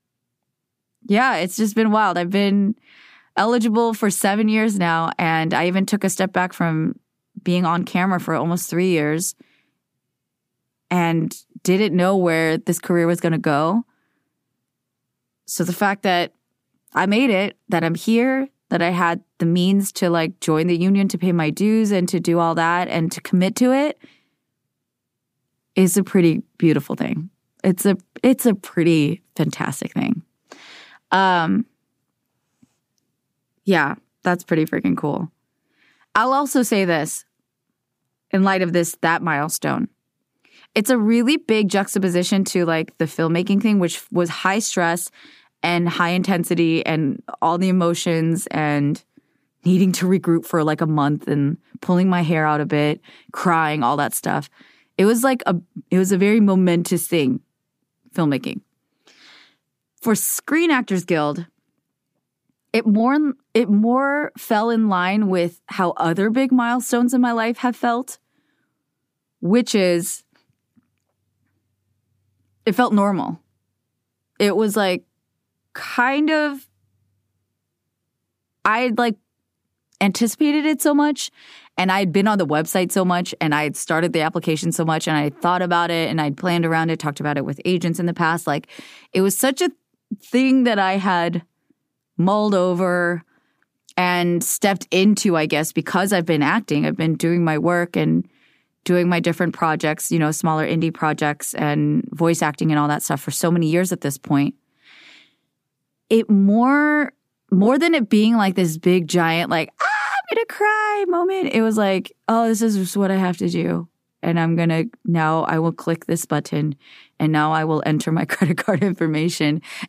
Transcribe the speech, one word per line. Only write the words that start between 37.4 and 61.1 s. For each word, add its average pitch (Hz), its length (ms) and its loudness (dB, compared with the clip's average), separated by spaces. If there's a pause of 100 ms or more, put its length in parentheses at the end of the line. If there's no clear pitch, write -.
in 190 140 2
light 190 180 2
of 175 100 -2
this, 170 280 0
that 170 220 0
milestone. 151 640 -4 (880)
It's 220 160 0
a 247 80 2
really 233 380 2
big 214 320 0
juxtaposition 190 760 0
to, 180 200 0
like, 160 340 -2
the 160 80 0
filmmaking 165 540 0
thing, 208 200 2
which 175 220 -2 (100)
was 175 160 0
high 190 320 -2
stress 170 500 -2 (500)
and 175 280 0
high 170 220 0
intensity 170 760 0
and 156 340 -2 (220)
all 170 160 0
the 185 120 0
emotions 170 840 0
and 147 500 -2 (640)
needing 185 280 4
to 180 140 -4
regroup 170 400 0
for, 165 160 0
like, 151 180 0
a 160 60 0
month 147 400 0
and 143 300 0 (240)
pulling 180 280 2
my 175 140 2
hair 156 240 0
out 151 140 0
a 143 60 -4
bit, 147 340 0 (320)
crying, 160 500 0
all 123 140 0
that 143 180 -2
stuff. - 340 -4 (480)
It 190 100 4
was, 233 180 2
like, 262 220 0
a, 190 100 0 (340)
it 180 80 2
was 185 140 2
a 190 60 2
very 208 200 4
momentous 180 720 2
thing, 131 320 0 (720)
filmmaking. 151 460 -2 (1400)
For 220 140 0
Screen - 560 0
Actors 196 340 0
Guild, 160 420 -2 (1300)